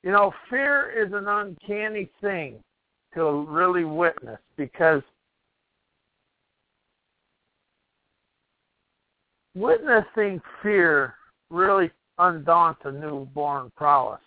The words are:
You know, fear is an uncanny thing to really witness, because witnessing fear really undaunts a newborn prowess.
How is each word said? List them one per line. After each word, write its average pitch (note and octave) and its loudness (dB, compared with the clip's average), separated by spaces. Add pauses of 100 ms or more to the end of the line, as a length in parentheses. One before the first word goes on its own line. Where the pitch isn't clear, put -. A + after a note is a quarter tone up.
You F#3 -2
know, G3+ 4 (160)
fear C#4 0
is G#3+ -4
an G3+ -6
uncanny G#3 -6 (120)
thing D#3 -6 (500)
to D3 -2
really F3 2
witness, D#3 -4 (160)
because D#3 2 (4000)
witnessing A3 0 (220)
fear E3 2 (340)
really F#3 2 (280)
undaunts E3+ 2
a C#3 -8
newborn C#3 -8
prowess. C#3 2